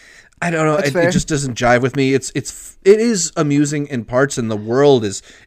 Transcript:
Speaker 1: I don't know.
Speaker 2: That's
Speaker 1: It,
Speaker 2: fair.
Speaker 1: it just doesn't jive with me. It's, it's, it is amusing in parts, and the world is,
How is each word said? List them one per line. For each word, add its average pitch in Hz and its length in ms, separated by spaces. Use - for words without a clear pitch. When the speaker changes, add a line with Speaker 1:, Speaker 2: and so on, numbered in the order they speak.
Speaker 1:
I 170 100
don't 160 160
know. 151 100
Speaker 2:
That's 143 120
Speaker 1:
It, 135 40
Speaker 2:
fair. 175 160
Speaker 1:
it - 20
just - 160
doesn't 139 300
jive 120 240
with 127 140
me. 135 180
It's, 131 220
it's, - 500
it 208 140
is 220 360
amusing 147 520
in 127 180
parts, 131 320
and 113 140
the 110 40
world 120 480
is, 101 200